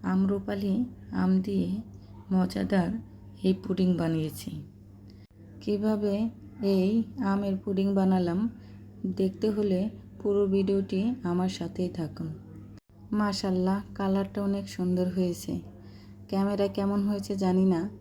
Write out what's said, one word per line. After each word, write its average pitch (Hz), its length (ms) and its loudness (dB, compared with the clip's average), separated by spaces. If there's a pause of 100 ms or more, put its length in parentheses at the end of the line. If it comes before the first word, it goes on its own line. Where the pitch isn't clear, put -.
আম্রপালি 196 720 2 (380)
আম 185 260 4
দিয়ে 185 300 0 (600)
মজাদার 185 600 2 (540)
এই 190 180 4
পুডিং 185 260 2 (100)
বানিয়েছি। 160 540 -2 (1080)
কিভাবে 208 540 0 (560)
এই 190 220 4 (380)
আমের 196 320 0
পুডিং 196 320 0
বানালাম 185 460 4 (760)
দেখতে 190 340 0
হলে 202 300 2 (380)
পুরো 202 300 2
ভিডিওটি 196 540 2 (220)
আমার 180 280 2
সাথেই 180 380 -4
থাকুন। 165 380 -6 (840)
মাশাআল্লাহ, 190 680 0 (160)
কালারটা 196 480 0
অনেক 196 280 -2
সুন্দর 180 440 0
হয়েছে। 180 400 -2 (720)
ক্যামেরা 202 400 2
কেমন 196 360 0
হয়েছে 202 320 -2
জানি 185 300 4
না 180 160 4 (200)